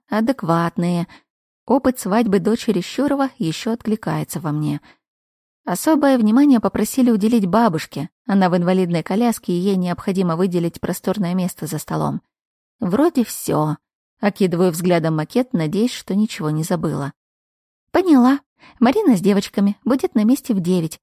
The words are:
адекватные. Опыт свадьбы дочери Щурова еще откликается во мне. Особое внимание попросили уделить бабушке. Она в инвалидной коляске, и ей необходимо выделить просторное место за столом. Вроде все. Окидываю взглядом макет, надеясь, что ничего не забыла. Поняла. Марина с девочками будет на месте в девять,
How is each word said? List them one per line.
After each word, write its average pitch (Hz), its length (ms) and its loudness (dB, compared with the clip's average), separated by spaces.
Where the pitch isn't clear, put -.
адекватные. 175 1000 -2
Опыт 254 340 0
свадьбы 202 400 0
дочери 202 400 -2
Щурова 269 580 -2
еще 190 360 -4
откликается 165 680 -4
во 151 120 -4
мне. 147 280 -2
Особое 277 520 0
внимание 240 440 4
попросили 233 500 0
уделить 220 340 2
бабушке. 170 640 0
Она 190 240 2
в 175 60 0
инвалидной 175 480 0
коляске, 220 480 -2
и 175 80 0
ей 196 160 0
необходимо 180 600 -2
выделить 175 420 -2
просторное 185 540 -4
место 180 340 -4
за 156 100 -6
столом. 156 440 -4
Вроде 233 460 0
все. 151 500 -4
Окидываю 180 500 0
взглядом 165 460 0
макет, 233 340 -4
надеясь, 170 400 -2
что - 240 -6
ничего 196 360 -2
не 156 120 -2
забыла. 151 480 -4
Поняла. 277 480 4
Марина 269 380 4
с - 20 0
девочками 202 640 0
будет 269 320 0
на 208 80 2
месте 233 300 0
в 190 80 -2
девять, 165 420 -2